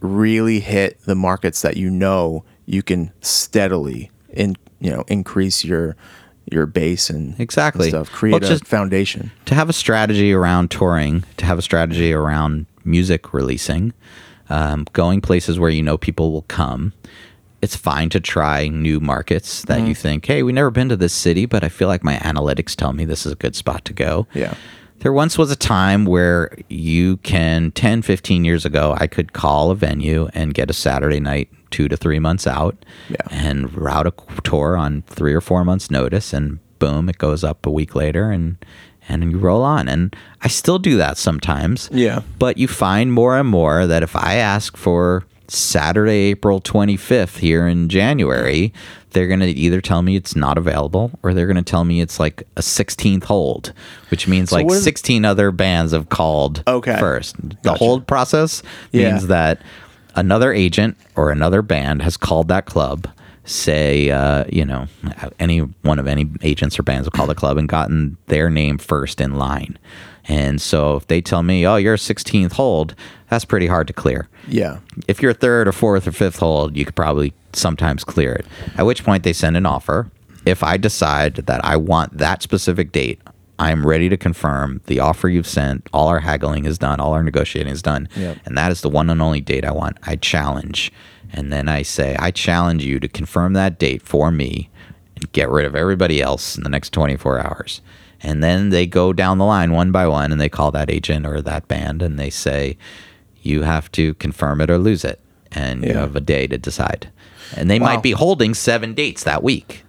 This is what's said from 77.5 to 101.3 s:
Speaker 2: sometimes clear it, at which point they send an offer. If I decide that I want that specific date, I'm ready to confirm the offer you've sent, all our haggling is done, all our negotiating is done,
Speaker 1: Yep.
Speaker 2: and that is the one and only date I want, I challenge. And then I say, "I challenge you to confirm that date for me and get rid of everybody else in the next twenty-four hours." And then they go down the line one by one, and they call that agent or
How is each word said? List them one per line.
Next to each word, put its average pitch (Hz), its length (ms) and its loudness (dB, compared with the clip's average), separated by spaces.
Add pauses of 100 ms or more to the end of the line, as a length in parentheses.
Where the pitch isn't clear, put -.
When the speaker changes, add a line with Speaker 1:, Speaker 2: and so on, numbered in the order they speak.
Speaker 2:
sometimes 78 520 -2
clear 67 280 -2
it, - 140 -6 (320)
at 95 80 2
which - 180 0
point 98 200 2
they 87 80 2
send 82 240 0
an 92 100 2
offer. 78 400 -2 (400)
If 90 160 2
I 82 140 0
decide 78 580 0 (120)
that 64 180 -2
I 78 120 0
want 80 420 0
that 76 240 0
specific 92 500 -2
date, 64 280 -4 (380)
I'm 80 260 0
ready 80 240 4
to 98 80 2
confirm 71 680 -2
the 64 140 0
offer 80 280 2
you've 87 180 0
sent, 69 460 -2
all 76 160 2
our 82 120 2
haggling 76 460 -2
is 78 120 -2
done, 69 220 -2
all 73 140 0
our 80 100 2
negotiating 73 480 -2
is 71 100 -8
done, 73 340 -2
Speaker 1:
Yep. 87 300 -6
Speaker 2:
and 64 100 -6
that 80 140 2
is 85 100 -4
the 76 80 -2
one 76 220 2
and 80 100 2
only 80 200 2
date 67 240 -2
I 73 80 -2
want, 78 320 -4
I 78 120 -4
challenge. - 760 -4 (400)
And 71 200 -6
then 71 160 -2
I 73 140 0
say, 69 380 -2
"I 85 100 0
challenge 85 540 0
you 69 160 -2
to - 80 -4
confirm 92 460 -2
that 95 240 0
date 65 240 0
for 76 280 2
me 69 400 -4 (460)
and - 160 -10
get 71 180 0
rid 73 160 0
of 69 80 -6
everybody 85 480 2
else 65 340 -4
in - 60 -8
the 71 80 -6
next 69 220 -4
twenty-four 69 520 0
hours." - 360 -10 (440)
And 76 180 -2
then 92 280 2
they 90 160 4
go 90 260 2
down 92 260 2
the 98 60 2
line 95 280 2
one 87 180 2
by 92 160 2
one, 73 240 2
and 76 100 0
they 73 80 2
call 73 240 0
that 73 180 -2
agent 76 360 -2
or 76 160 -4